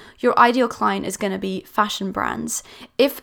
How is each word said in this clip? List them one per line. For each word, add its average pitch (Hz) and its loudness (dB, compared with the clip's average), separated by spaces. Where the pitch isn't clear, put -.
your 240 2
ideal 240 4
client 202 -2
is 196 -4
gonna 190 -4
be 190 -6
fashion 208 -2
brands. - -4
If 277 2